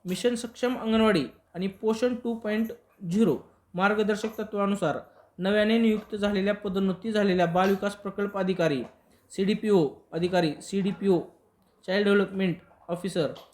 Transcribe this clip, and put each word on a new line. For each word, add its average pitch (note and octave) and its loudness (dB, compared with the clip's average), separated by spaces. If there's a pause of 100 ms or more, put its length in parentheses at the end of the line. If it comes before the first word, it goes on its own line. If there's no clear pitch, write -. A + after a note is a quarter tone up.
मिशन F#3 -2
सक्षम B3 -4
अंगणवाडी A3 2 (300)
आणि F3+ -4
पोषण A3 -2
टू A#3 -2
पॉइंट A3 -2 (440)
झिरो F#3 4 (360)
मार्गदर्शक G#3 0
तत्वानुसार G3+ -2 (400)
नव्याने G#3+ 2
नियुक्त A3 0
झालेल्या, G3+ 0
पदोन्नती G3 -2
झालेल्या G3 2
बालविकास G3 0
प्रकल्प G3+ -6
अधिकारी, F3 0 (480)
सीडीपीओ G3 2 (240)
अधिकारी, E3+ 0
सीडीपीओ, G3 0 (680)
चाइल्ड G3+ 0
डेव्हलपमेंट F#3+ 2 (340)
ऑफिसर, F3 -2 (260)